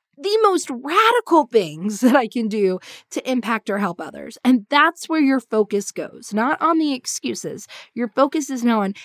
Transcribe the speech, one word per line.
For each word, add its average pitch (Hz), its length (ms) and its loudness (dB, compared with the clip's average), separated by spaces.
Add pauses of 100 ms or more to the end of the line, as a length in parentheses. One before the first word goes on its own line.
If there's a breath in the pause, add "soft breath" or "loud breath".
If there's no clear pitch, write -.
(160)
The 403 260 -2
most 381 280 2
radical 330 760 2
things 190 540 -2
<laughs> 254 60 2
that 254 100 6
I 240 120 2
can 226 200 -4
do 190 300 0 (320 loud breath)
to - 200 -8
impact 226 400 -2
or 202 80 -2
help 190 220 -4
others. 147 440 -14
And 240 260 2
that's 302 380 2
where 320 120 0
your 269 200 2
focus 208 520 -2
goes, 220 400 -12
not 233 280 -2
on 320 180 2
the 302 160 0
excuses. - 720 -8 (280 loud breath)
Your 233 140 -4
focus 277 420 -2
is 240 140 -6
now 226 180 2
on 196 120 -4 (100)